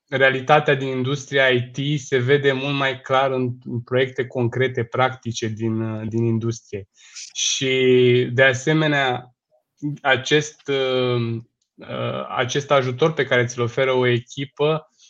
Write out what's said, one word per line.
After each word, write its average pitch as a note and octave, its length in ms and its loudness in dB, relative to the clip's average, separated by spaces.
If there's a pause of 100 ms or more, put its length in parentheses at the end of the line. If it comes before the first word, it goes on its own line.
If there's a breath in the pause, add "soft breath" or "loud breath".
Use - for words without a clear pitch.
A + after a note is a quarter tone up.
realitatea C3+ 680 4
din C3+ 140 -2
industria C3 600 0
I B2 220 0
T C#3+ 300 -4
se - 180 -2
vede C3+ 340 2
mult C3+ 220 -4
mai C3+ 260 -2
clar C3+ 300 0
în, B2+ 220 -2 (120)
în B2 160 -8
proiecte B2+ 460 -2
concrete, B2 580 -2
practice A#2+ 600 -4
din, A2 340 -4
uh, A2 280 -8
din A2+ 160 -2
industrie. A2+ 640 -4 (440 loud breath)
Și, B2+ 1000 2
de B2 100 4
asemenea, C#3 920 0 (680)
acest, C#3+ 680 0
uh, B2+ 720 -2 (340)
uh, B2+ 520 -8 (100)
acest C3 340 -2
ajutor C3+ 420 2
pe D3 120 -2
care B2 200 2
ți-l A#2+ 180 -4
oferă C3 300 0
o B2+ 140 2
echipă C#3+ 840 -2 (200 soft breath)